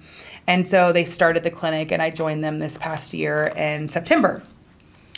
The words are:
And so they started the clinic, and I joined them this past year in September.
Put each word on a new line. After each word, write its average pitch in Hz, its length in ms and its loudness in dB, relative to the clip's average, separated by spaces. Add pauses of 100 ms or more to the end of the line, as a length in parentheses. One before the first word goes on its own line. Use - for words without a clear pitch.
(460)
And 180 220 2
so 180 240 6
they 170 120 4
started 165 380 2
the 170 80 -2
clinic, 160 420 -4
and 170 80 0
I 160 120 0
joined 156 320 -4
them 156 160 -4
this 156 180 -8
past - 340 -8
year 151 440 -2
in 151 320 -4
September. 185 560 0 (760)